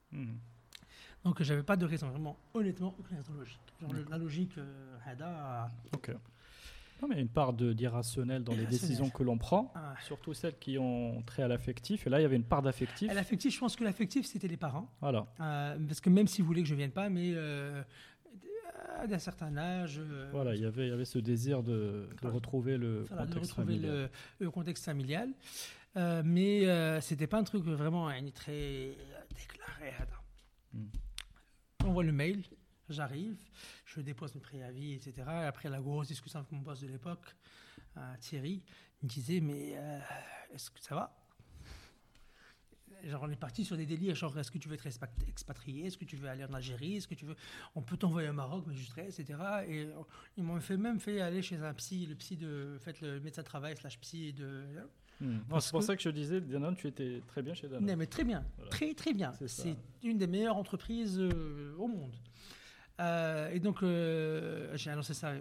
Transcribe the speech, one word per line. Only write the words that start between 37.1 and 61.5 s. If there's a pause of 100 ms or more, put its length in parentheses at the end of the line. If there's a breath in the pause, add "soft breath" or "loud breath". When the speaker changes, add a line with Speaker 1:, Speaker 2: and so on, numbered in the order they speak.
Speaker 2:
euh,
Thierry, (400 loud breath)
il
me
disait, «
Mais,
euh, (540 loud breath)
est-ce
que
ça
va ? » (1900 loud breath)
Genre,
on
est
parti
sur
des
délires,
genre, «
Est-ce
que
tu
veux
être
expat-,
expatrié ?
Est-ce
que
tu
veux
aller
en
Algérie ?
Est-ce
que
tu
veux, (400 loud breath)
on
peut
t'envoyer
au
Maroc,
mais
je
serai,
et
cetera. »
Et,
euh, (460 loud breath)
ils
m'ont
fait,
même
fait
aller
chez
un
psy,
le
psy
de,
en
fait,
le
médecin
de
travail
slash
psy
de, (580 soft breath)
Speaker 1:
Hmm.
Non,
Speaker 2:
parce
Speaker 1:
c'est
pour
Speaker 2:
que
Speaker 1:
ça
que
je
te
disais,
Danone,
tu
étais
très
bien
chez
Danone.
Speaker 2:
Non,
mais
très
bien, (120)
Speaker 1:
Voilà.
Speaker 2:
très,
très
bien.
Speaker 1:
C'est
ça.
Speaker 2:
C'est (260)
une
des
meilleures
entreprises,
euh,